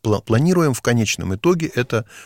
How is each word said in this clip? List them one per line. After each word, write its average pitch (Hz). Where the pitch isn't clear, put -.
пла-, 104
планируем, 151
в -
конечном 107
итоге 165
это 120